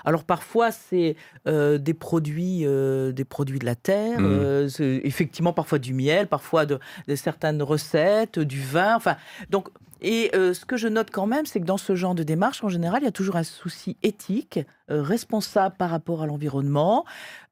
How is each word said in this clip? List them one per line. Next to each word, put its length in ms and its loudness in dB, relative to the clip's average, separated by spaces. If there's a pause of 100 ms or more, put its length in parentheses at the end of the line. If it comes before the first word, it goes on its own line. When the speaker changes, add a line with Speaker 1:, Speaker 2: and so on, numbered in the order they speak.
Speaker 1:
Alors, 180 2
parfois, 480 2
c'est, 440 0 (320)
euh, 300 4
des 160 0
produits, 720 -2
euh, 480 2
des 120 -4
produits 340 -4
de 60 -4
la 100 0
terre, 440 0
Speaker 2:
Mhm. 60 4
Speaker 1:
euh, 440 2
c'est 360 0
effectivement 480 0
parfois 260 0
du 140 -6
miel, 340 2
parfois 380 2
de, 120 -2 (300)
de 80 0
certaines 480 -2
recettes, 760 2
du 240 -2
vin, 340 2
enfin, 200 0 (340)
donc... 200 -2 (360)
Et, 300 2
euh, 180 4
ce 120 -10
que 100 -2
je 140 0
note 240 0
quand 140 -2
même, 180 0
c'est 160 -4
que 40 -4
dans 120 0
ce 180 0
genre 180 0
de 100 -2
démarche, 380 0
en 60 -2
général, 360 0
il 20 0
y 20 2
a 60 0
toujours 240 -2
un 60 0
souci 600 -10
éthique, 560 -2 (320)
euh, 100 0
responsable 760 0
par 140 -2
rapport 300 -4
à 40 -4
l'environnement. 800 0 (460)